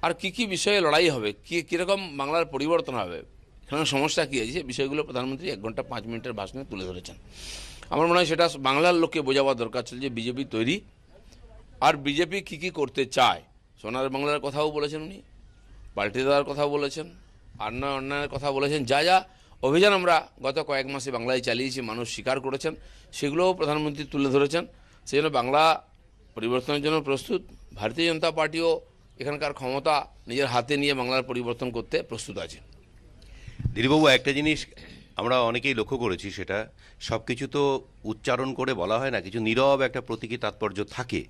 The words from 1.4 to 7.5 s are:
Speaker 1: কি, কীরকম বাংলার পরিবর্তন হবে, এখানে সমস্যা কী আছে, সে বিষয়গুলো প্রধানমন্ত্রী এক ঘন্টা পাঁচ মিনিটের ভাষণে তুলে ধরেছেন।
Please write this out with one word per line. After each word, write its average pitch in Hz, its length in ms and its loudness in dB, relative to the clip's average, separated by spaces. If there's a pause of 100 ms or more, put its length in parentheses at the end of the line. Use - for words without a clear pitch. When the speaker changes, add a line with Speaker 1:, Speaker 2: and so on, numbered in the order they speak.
Speaker 1:
কি, 170 160 -4
কীরকম 180 380 0 (200)
বাংলার 156 240 0
পরিবর্তন 151 500 0
হবে, 90 240 -4 (480)
এখানে 151 180 -2
সমস্যা 147 420 0
কী 139 140 -4
আছে, 113 120 -4
সে 170 100 -4
বিষয়গুলো 135 420 -4
প্রধানমন্ত্রী 135 460 -6
এক 104 100 -6
ঘন্টা 110 220 -6
পাঁচ 123 240 -8
মিনিটের 117 260 -8
ভাষণে 107 380 -8
তুলে 95 140 -8
ধরেছেন। 90 320 -12 (760)